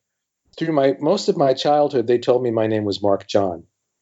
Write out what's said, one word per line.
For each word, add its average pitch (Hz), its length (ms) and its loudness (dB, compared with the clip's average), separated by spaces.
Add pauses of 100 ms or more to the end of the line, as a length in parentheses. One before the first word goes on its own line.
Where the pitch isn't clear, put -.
(600)
through 160 140 -4
my, 139 260 2
most 180 280 0
of 196 80 0
my 139 200 2
childhood, 147 500 0
they 120 140 2
told 123 240 0
me 123 80 -2
my 113 160 0
name 107 180 -2
was 95 160 -4
Mark 98 260 0
John. 90 360 -2 (380)